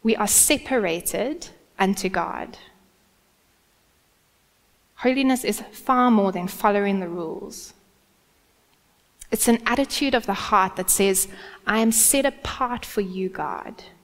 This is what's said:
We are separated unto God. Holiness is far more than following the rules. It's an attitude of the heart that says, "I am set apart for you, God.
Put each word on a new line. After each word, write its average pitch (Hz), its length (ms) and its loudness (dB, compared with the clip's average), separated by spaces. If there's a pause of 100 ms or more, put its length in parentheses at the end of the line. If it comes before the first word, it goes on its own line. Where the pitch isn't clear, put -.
We 226 160 2
are 208 100 -2
separated 214 1200 0 (320)
unto 190 300 2
God. - 480 -6 (2500)
Holiness 262 500 0
is - 260 -2
far 247 400 2
more 202 220 4
than 180 160 -6
following 202 500 2
the 180 80 -4
rules. - 680 -10 (1600)
It's - 160 0
an 233 180 4
attitude 262 480 0
of 240 120 0
the 196 80 -2 (160)
heart 190 260 2
that 185 140 -6
says, 196 400 2 (360)
"I 220 140 2
am 226 140 4
set 277 320 4
apart 254 600 -4
for - 140 -4
you, 185 300 -4
God. 151 540 -8 (200)